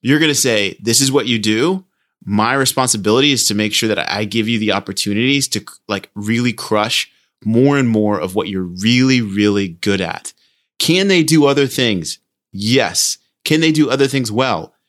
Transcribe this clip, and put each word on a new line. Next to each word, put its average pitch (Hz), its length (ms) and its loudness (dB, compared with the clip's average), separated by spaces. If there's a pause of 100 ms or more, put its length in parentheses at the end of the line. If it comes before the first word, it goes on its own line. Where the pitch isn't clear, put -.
You're 139 180 2
gonna 151 160 2
say, 107 460 0
"This 117 220 0
is 135 100 0
what 131 140 2
you 117 120 0
do. 117 460 0 (400)
My 110 300 0
responsibility 127 800 0
is 120 160 0
to 107 60 -2
make 104 200 -2
sure 110 160 0
that 95 200 -2
I 107 140 -4
give 107 240 -2
you 117 100 0
the 107 140 0
opportunities 104 760 -2
to, - 140 -6 (240)
like, 98 280 -6
really 113 400 -2
crush - 560 -2 (340)
more 127 320 2
and 127 140 2
more 104 280 0
of 92 160 -6
what - 140 -2
you're 95 140 -4
really, 120 580 0
really 101 480 0
good 95 320 -4
at." - 320 -8 (460)
Can 185 300 2
they 180 140 4
do 151 220 4
other 139 220 4
things? 107 520 -2 (360)
Yes. 107 600 0 (300)
Can 156 160 2
they 160 100 2
do 156 160 2
other 135 180 2
things 127 240 -2
well? 107 440 -2 (140)